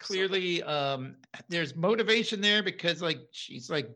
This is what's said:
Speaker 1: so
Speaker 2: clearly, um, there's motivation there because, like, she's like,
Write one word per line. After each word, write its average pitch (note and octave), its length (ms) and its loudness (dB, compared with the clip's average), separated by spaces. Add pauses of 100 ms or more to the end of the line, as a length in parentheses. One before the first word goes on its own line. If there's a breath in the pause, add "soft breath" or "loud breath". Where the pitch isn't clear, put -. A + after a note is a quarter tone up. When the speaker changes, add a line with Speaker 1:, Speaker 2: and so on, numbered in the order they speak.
Speaker 1:
so F#3+ 240 -2
Speaker 2:
clearly, F3+ 360 0
um, C#3 540 -2 (320)
there's D#3+ 260 -2
motivation A3 680 2
there G#3 220 4
because, E3+ 380 -2
like, D#3+ 180 0 (120)
she's - 380 -12
like, D3 260 -2